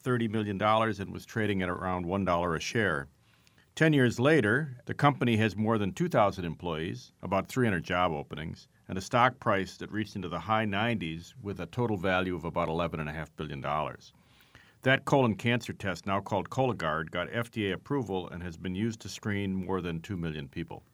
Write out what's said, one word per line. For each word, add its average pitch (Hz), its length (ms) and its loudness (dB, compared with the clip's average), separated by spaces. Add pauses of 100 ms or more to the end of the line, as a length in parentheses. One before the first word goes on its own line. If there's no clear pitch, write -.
thirty 117 280 0
million 104 280 -2
dollars 107 440 4
and 92 100 -8
was 92 140 -12
trading 104 360 0
at 90 60 0
around 90 380 -2
one 95 180 0
dollar 87 320 2
a 76 60 -2
share. 87 480 0 (680)
Ten 156 160 4
years 123 260 6
later, 127 680 4
the - 80 -4
company 131 420 4
has 104 220 2
more 110 200 2
than 98 140 0
two 175 160 -2
thousand 101 380 4
employees, 85 640 -6 (100)
about 92 280 -2
three 123 180 2
hundred 90 160 2
job 90 300 2
openings, 76 560 -8 (180)
and 95 100 -6
a 92 40 -6
stock 127 400 4
price 98 340 0
that - 160 -12
reached 107 240 -4
into 90 140 -6
the 85 100 -4
high 110 240 0
nineties 98 800 -2
with 95 160 -8
a 85 60 -8
total 110 320 -2
value 92 360 0
of 82 120 -6
about 82 240 -2
eleven 82 320 -2
and 76 80 -6
a 76 40 -6
half 78 220 -10
billion 73 240 -8
dollars. 71 540 -4 (680)
That 135 200 4
colon 127 320 4
cancer 120 380 -2
test, 90 320 -6
now 101 160 0
called 98 280 -2
Cologuard, 82 640 -2
got 87 180 -4
F 117 220 -6
D 101 200 0
A - 20 0
approval 95 560 -4
and 85 120 -10
has 85 140 -10
been 90 180 -6
used 107 280 -4
to 101 80 -12
screen 101 440 -2
more 92 280 -2
than 85 180 -4
two 98 160 -8
million 78 320 -6
people. - 340 -10 (120)